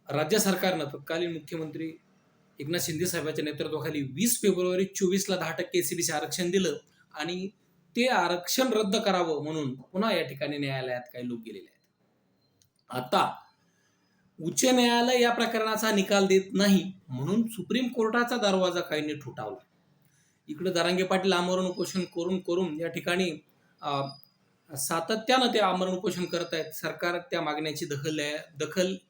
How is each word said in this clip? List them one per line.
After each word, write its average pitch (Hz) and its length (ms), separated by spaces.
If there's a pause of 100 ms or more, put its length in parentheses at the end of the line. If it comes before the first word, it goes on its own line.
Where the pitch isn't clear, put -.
राज्य 156 300
सरकारनं 185 460
तत्कालीन 165 480
मुख्यमंत्री 160 600 (680)
एकनाथ 165 220
शिंदे 170 240
साहेबांच्या 156 400
नेतृत्वाखाली 151 560
वीस 139 400
फेब्रुवारी 185 440
चोवीसला 190 500
दहा 165 160
टक्के 180 280
एसीबीसी 170 320
आरक्षण 160 400
दिलं 185 220 (420)
आणि 180 320 (480)
ते 247 120
आरक्षण 202 680
रद्द 214 220
करावं 180 480
म्हणून 151 320
पुन्हा 202 380
या 165 100
ठिकाणी 143 340
न्यायालयात 131 440 (120)
काही 123 140
लोक 120 180
गेलेले 101 240
आहेत. - 220 (960)
आता - 460 (1080)
उच्च 170 240
न्यायालय 247 560
या 240 100
प्रकरणाचा 220 600
निकाल 196 360
देत 190 140 (120)
नाही 190 380 (160)
म्हणून 165 400
सुप्रीम 240 400
कोर्टाचा 240 500
दरवाजा 185 420
काहींनी 151 340
ठोठावला. 117 500 (840)
इकडे 170 260
जरांगे 175 300
पाटील 185 300
आमरण 185 320
उपोषण 185 360
करून 180 380
करून 175 400
या 170 80
ठिकाणी, 175 560 (380)
अ, 139 200 (760)
सातत्यानं 220 720
ते 214 120
आमरण 185 320
उपोषण 180 340
करतायत. 165 460
सरकार 175 480
त्या 170 220
मागण्याची 156 440
दखल 147 300
द्या-, 147 500
दखल 185 300 (140)